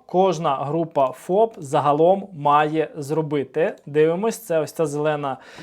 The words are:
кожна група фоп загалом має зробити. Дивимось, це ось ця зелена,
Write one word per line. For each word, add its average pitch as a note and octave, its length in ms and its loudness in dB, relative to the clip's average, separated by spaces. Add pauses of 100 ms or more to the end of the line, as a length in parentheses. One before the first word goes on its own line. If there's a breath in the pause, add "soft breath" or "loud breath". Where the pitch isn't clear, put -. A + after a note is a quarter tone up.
кожна E3+ 500 0
група C#3+ 560 -2
фоп G#3+ 460 0
загалом D#3 680 2 (100)
має D3+ 580 2
зробити. D#3 800 -4 (100)
Дивимось, E3 520 0
це E3 220 -2
ось D3 120 -4
ця E3 140 -2
зелена, D3 520 -2 (260 loud breath)